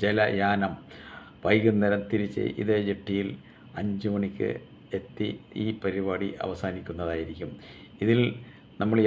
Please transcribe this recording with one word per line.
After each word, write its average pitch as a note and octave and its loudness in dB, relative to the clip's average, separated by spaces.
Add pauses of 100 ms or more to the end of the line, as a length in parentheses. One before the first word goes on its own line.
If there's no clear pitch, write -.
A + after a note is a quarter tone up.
ജലയാനം G2+ 2 (720)
വൈകുന്നേരം G#2 4
തിരിച്ച് G#2 -2 (180)
ഇതേ G#2+ 4 (120)
ജെട്ടിയിൽ G2 -2 (520)
അഞ്ച് G2+ -2
മണിക്ക് G#2 -2 (500)
എത്തി - -6 (340)
ഈ G#2+ 0 (160)
പരിപാടി G2 -2 (180)
അവസാനിക്കുന്നതായിരിക്കും. E2+ -6 (520)
ഇതിൽ A#2 6 (600)
നമ്മൾ G#2+ 4